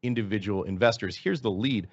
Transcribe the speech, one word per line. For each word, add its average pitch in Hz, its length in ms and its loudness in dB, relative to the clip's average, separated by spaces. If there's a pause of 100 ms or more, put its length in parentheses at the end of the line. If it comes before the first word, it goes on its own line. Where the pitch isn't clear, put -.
individual 104 600 0
investors." 98 520 2
Here's 185 260 -2
the 117 100 0
lead. 104 420 0